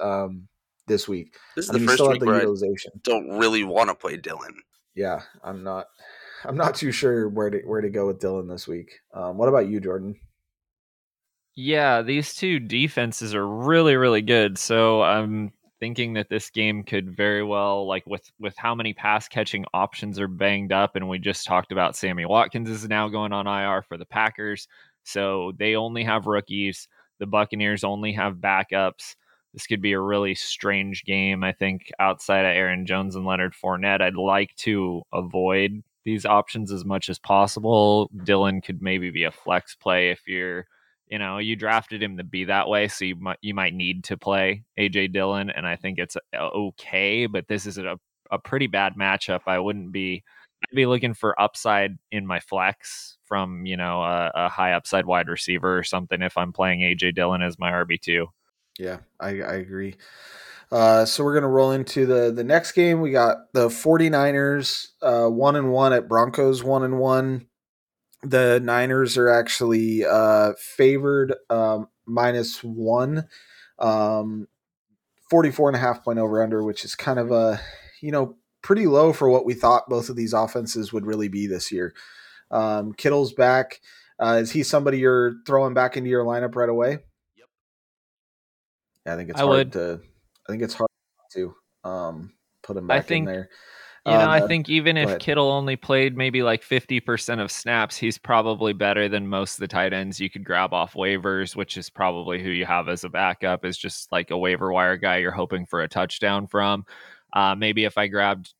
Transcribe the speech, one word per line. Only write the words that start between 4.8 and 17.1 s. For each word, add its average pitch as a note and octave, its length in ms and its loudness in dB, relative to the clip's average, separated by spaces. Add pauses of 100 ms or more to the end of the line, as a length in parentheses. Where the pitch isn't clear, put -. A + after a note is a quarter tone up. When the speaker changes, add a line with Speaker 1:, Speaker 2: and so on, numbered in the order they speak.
Speaker 1:
Yeah, F#2 260 -4 (220)
I'm F#2+ 180 -12
not, F#2+ 240 -10 (580)
I'm C3 120 -8
not D3+ 180 0
too C#3+ 160 -4
sure A#2 380 2
where G#2 220 -2
to, G2+ 100 -4
where G#2+ 220 -4
to G#2 60 -2
go G2+ 200 -2
with F#2+ 100 -4
Dillon F#2+ 300 -4
this F2+ 180 -12
week. E2+ 320 -12 (140)
Um, F#2 260 -8
what A#2+ 100 2
about B2 200 4
you, G#2 100 -2
Jordan? F#2+ 380 -6 (1400)
Speaker 3:
Yeah, C3+ 480 2
these C#3 320 -2
two F#3 240 -2
defenses A#2 720 -2
are G2+ 140 -2
really, C#3+ 480 4
really A#2+ 280 4
good. G#2+ 360 4
So A2+ 440 4
I'm G#2+ 500 0 (280)
thinking A#2 340 -6
that G#2+ 160 -4
this G#2+ 180 -4
game G#2+ 340 -2
could F#2+ 320 -6